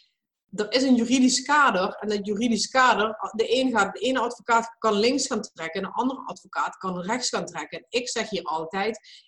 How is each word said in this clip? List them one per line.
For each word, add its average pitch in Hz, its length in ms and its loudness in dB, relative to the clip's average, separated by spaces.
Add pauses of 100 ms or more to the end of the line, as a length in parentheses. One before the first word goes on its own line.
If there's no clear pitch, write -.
(560)
er 214 160 -4
is 262 120 2
een 262 120 6
juridisch 247 460 4
kader. 247 540 2
En 208 140 -6
dat 202 160 -2
juridisch 214 420 0
kader, 220 640 2
de 220 240 0
een 262 160 2
gaat, 196 220 0
de - 60 -14
ene 254 200 0
advocaat 226 580 0
kan 220 160 2
links 247 340 2
gaan 214 140 -4
trekken 170 400 -8
en 185 60 -8
de 185 60 -12
andere 254 320 -4
advocaat - 520 -8
kan 185 240 -6
rechts 226 280 -4
gaan 185 160 -4
trekken. 165 320 -12
En - 120 -16
ik 247 200 -4
zeg 220 200 -4
hier 190 140 -6
altijd, 196 560 -4 (280)